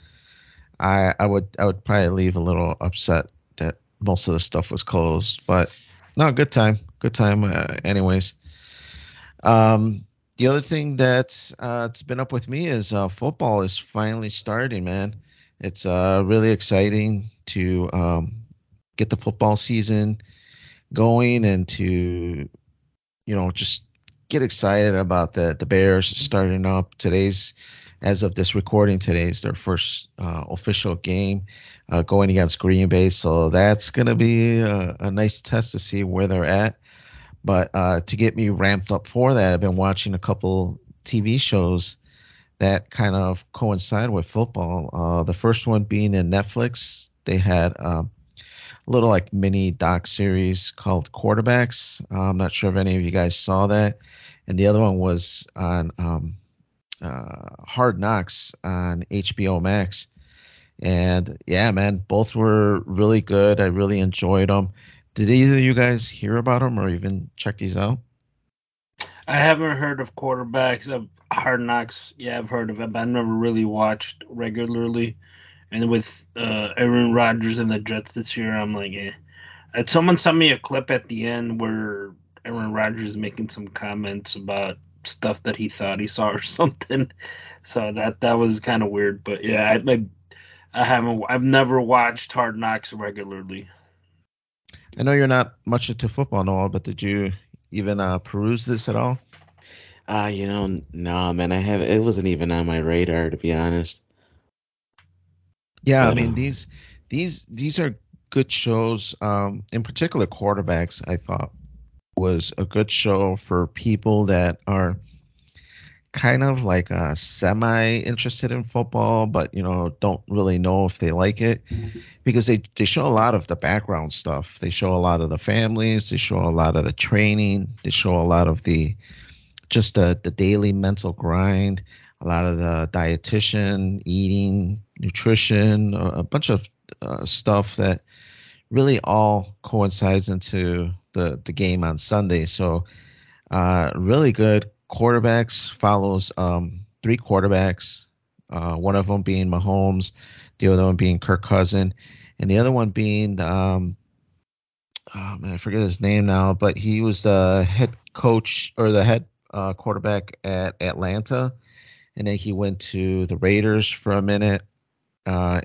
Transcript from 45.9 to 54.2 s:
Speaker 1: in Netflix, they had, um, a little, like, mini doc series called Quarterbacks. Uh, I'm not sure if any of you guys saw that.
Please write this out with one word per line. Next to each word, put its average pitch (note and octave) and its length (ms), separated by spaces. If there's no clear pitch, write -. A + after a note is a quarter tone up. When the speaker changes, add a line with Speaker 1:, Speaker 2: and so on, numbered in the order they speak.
Speaker 1:
in F2+ 160
Netflix, G#2 800
they F#2+ 140
had, F2+ 400
um, E2 320
a - 60
little, A#2 180
like, F#2+ 240
mini G2 380
doc E2+ 340
series F#2 640
called - 440
Quarterbacks. A#2+ 840
Uh, F#2+ 180
I'm F#2+ 80
not F#2 160
sure - 160
if F#2 60
any F#2+ 200
of F#2 60
you F2 80
guys F2 260
saw F#2+ 300
that. G#2 320